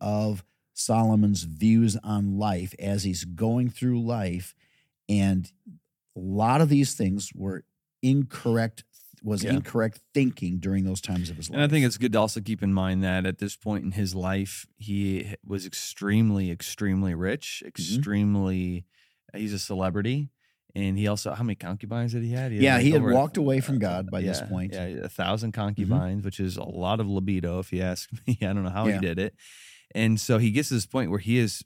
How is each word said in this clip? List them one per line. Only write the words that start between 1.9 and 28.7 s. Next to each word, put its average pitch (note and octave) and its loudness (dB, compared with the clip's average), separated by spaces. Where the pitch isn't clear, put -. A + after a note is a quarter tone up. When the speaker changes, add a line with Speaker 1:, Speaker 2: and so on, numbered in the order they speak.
Speaker 1:
on G2+ -2
life F#2 -2
as G2 -2
he's F2+ -2
going A2+ 0
through B2 -2
life. G2 -4
And G2 2
a F#2 -12
lot G#2+ 2
of D3 4
these C#3+ 4
things G2 -2
were F#2+ -6
incorrect, A#2+ 0
was G#2 -2
Speaker 2:
Yeah. F#2+ 0
Speaker 1:
incorrect A2 0
thinking G2 0
during F#2+ 0
those F#2+ -2
times F2+ -2
of E2 -10
his D#2+ -10
life. B2+ -8
Speaker 2:
And D3 4
I D3 4
think D3 4
it's A#2 2
good A#2 0
to A2 4
also A2 0
keep G#2 -4
in G2 2
mind F#2+ 2
that F#2 0
at F#2+ -2
this G2+ -6
point G#2+ -4
in F#2+ -4
his F#2+ -2
life, F#2+ -4
he G2 -4
was F#2+ -8
extremely, G2+ 2
extremely F#2+ -2
rich, F#2+ -4
Speaker 1:
Mm-hmm. - -14
Speaker 2:
extremely, F#2+ 0
he's G#2 -6
a G2 -4
celebrity. G2+ -2
And G2 0
he G#2 0
also, G#2 -2
how A#2 -4
many G#2+ -2
concubines A2 -6
did A#2 -4
he A#2 -4
have? B2+ -4
He G#2+ -4
had, C3 4
Speaker 1:
Yeah, C3+ 6
Speaker 2:
like, A#2+ 4
Speaker 1:
he D3 6
had D3+ 6
Speaker 2:
over - 4
a B2 6
Speaker 1:
walked C#3+ 4
Speaker 2:
th-, E3+ 0
Speaker 1:
away C3+ 2
from C3+ -2
Speaker 2:
uh, A2 0
Speaker 1:
God F#2 -2
by F#2 -2
this F2+ -2
Speaker 2:
yeah, - -10
Speaker 1:
point. F#2 -4
Speaker 2:
yeah, F#2 -6
a D#2+ -8
thousand G#2 -2
Speaker 1:
Mm-hmm. A2+ -6
Speaker 2:
concubines, G2+ 0
which G2 -6
is F#2 -2
a F#2+ -8
lot F#2 -2
of G#2+ -2
libido, F#2 0
if - -6
you F2+ 0
ask F2+ -4
<laughs> - -20
me. B2 0
I G#2 0
don't G2 -2
know F2+ -2